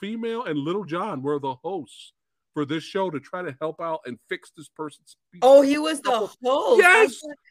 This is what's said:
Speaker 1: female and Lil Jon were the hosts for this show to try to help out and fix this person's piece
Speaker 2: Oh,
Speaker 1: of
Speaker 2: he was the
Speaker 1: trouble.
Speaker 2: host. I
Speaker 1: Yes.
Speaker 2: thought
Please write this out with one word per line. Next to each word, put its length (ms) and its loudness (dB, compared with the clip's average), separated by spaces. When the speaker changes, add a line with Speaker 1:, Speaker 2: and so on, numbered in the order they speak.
Speaker 1:
female 440 -8
and 160 -6
Lil 240 -6
Jon 380 -8
were 180 -4
the 160 -8
hosts 560 -12
for 100 -4
this 200 -8
show 260 -6
to 80 -8
try 240 -12
to 180 -10
help 200 -8
out 260 -8
and 100 -12
fix 280 -12
this 120 -20
person's 480 -16
piece 100 -12
Speaker 2:
Oh, 200 10
Speaker 1:
of 60 4
Speaker 2:
he 80 2
was 260 -4
the 80 -4
Speaker 1:
trouble. 200 -2
Speaker 2:
host. 400 4
I 180 6
Speaker 1:
Yes. 180 0
Speaker 2:
thought 160 -16